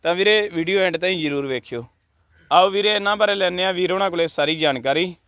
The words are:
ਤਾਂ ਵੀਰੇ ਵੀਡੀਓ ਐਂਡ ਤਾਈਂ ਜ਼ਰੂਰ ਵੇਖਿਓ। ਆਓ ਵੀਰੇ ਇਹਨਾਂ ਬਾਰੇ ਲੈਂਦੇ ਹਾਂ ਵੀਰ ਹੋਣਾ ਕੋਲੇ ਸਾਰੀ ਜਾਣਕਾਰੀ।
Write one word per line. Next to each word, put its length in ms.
ਤਾਂ 120
ਵੀਰੇ 400
ਵੀਡੀਓ 260
ਐਂਡ 160
ਤਾਈਂ 240
ਜ਼ਰੂਰ 260
ਵੇਖਿਓ। 380
ਆਓ 180
ਵੀਰੇ 240
ਇਹਨਾਂ 220
ਬਾਰੇ 180
ਲੈਂਦੇ 300
ਹਾਂ 80
ਵੀਰ 200
ਹੋਣਾ 180
ਕੋਲੇ 160
ਸਾਰੀ 300
ਜਾਣਕਾਰੀ। 580